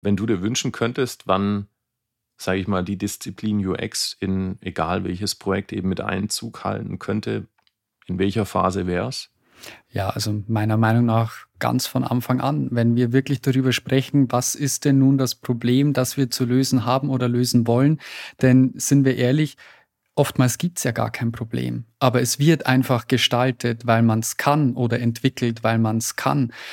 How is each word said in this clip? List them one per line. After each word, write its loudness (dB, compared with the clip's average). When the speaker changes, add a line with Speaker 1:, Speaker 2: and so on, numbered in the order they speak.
Speaker 1:
Wenn 0
du -2
dir 0
wünschen -2
könntest, -4
wann, -2
sag -4
ich -4
mal, 0
die -6
Disziplin -4
U -2
X -6
in -4
egal -4
welches -6
Projekt -6
eben -4
mit -4
Einzug -6
halten -6
könnte, -6
in -6
welcher 0
Phase -2
wär's? -4
Speaker 2:
Ja, -4
also -4
meiner 0
Meinung 4
nach 0
ganz 0
von -2
Anfang -2
an, -2
wenn 4
wir 2
wirklich 2
darüber 2
sprechen, 2
was 0
ist -4
denn 6
nun 6
das 0
Problem, 0
das 0
wir 0
zu -2
lösen 2
haben 0
oder 0
lösen 0
wollen, 4
denn 6
sind 4
wir 2
ehrlich, 0
oftmals 2
gibt's -4
ja 0
gar -2
kein -4
Problem, -6
aber 4
es -2
wird 4
einfach 2
gestaltet, 0
weil 4
man's 2
kann 2
oder 0
entwickelt, -2
weil 2
man's -2
kann. 0